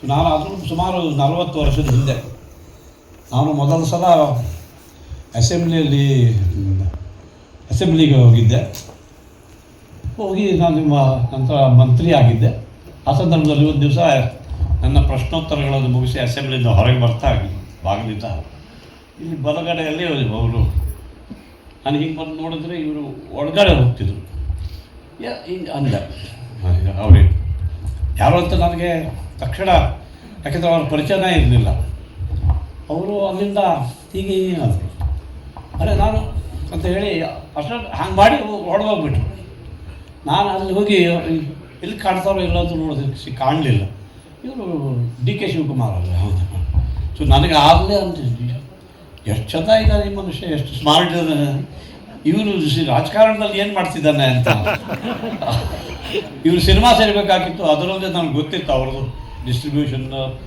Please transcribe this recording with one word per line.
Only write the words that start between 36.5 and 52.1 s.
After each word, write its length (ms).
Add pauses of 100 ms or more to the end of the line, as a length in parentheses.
ಅಂತ 120
ಹೇಳಿ 360 (340)
ಅಷ್ಟೊಂದು 400
ಹಂಗೆ 200
ಮಾಡಿ 200 (340)
ಹೊರಡೋಗ್ಬಿಟ್ರು. 520 (1040)
ನಾನು 220
ಅಲ್ಲಿ 240
ಹೋಗಿ 220 (880)
ಎಲ್ಲಿ 160
ಕಾಣ್ತಾರೋ 420
ಇಲ್ಲ 180
ಅಂತ 160
ನೋಡಿದ್ರೆ 500
ಸಿ-, 80
ಕಾಣಲಿಲ್ಲ. 500 (600)
ಇವರು 500 (320)
ಡಿ 80
ಕೆ 140
ಶಿವಕುಮಾರ್ 460
ಅಲ್ಲ, 220
ಹೌದು. 260 (760)
So 120
ನನಗೆ 240
ಆಗಲೇ 460
ಅಂತಿದ್ವಿ, 600 (640)
ಎಷ್ಟು 240
ಚಂದ 180
ಇದ್ದಾನೆ 440
ಈ 20
ಮನುಷ್ಯ, 320
ಎಷ್ಟು 280
ಸ್ಮಾರ್ಟ್ 380
ಇದ್ದಾನೆ. 560 (580)